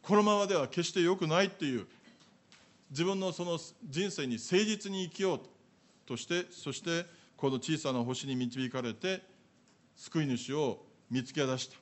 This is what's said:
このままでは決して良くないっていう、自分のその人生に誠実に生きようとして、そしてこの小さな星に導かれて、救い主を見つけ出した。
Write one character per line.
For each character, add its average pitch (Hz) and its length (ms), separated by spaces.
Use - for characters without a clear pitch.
こ 202 140
の 208 60
ま 208 140
ま 202 100
で 190 80
は 139 140
決 175 140
し 165 100
て 190 80
良 175 160
く 185 100
な 165 160
い 196 40
っ - 20
て 185 160
い 135 140
う、 90 80
自 147 140
分 196 140
の 185 140
そ 175 140
の 170 120
人 175 220
生 143 160
に 120 80
誠 175 240
実 208 340
に 190 120
生 170 100
き 190 80
よ 180 140
う - 40
と 120 140
し - 80
て、 175 240
そ - 240
し - 80
て 170 240
こ 139 100
の 131 80
小 151 220
さ 135 160
な 120 100
星 127 220
に 135 100
導 127 320
か 127 140
れ 117 100
て、 185 300
救 - 280
い - 20
主 127 260
を 143 320
見 123 140
つ - 80
け 143 140
出 131 100
し - 120
た。 - 140